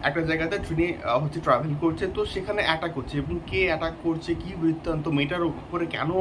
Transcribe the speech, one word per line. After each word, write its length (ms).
একটা 220
জায়গাতে 260
ট্রেনে, 280
আহ, 300
হচ্ছে 240
ট্রাভেল 260
করছে। 220
তো 60
সেখানে 340
অ্যাটাক 300
হচ্ছে, 260
এবং 120
কে 200
অ্যাটাক 260
করছে, 260
কী 100
বৃত্তান্ত, 440
মেয়েটার 340
উপরে 340
কেন 140